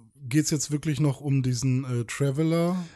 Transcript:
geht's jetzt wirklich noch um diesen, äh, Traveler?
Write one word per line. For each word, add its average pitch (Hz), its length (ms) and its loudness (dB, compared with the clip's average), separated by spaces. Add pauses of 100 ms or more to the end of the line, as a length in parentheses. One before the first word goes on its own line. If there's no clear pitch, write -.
(220)
geht's 147 300 0
jetzt 147 180 -2
wirklich 147 300 -2
noch 143 220 2
um 139 220 2
diesen, 127 420 0
äh, 123 180 -2
Traveler? 160 720 0 (200)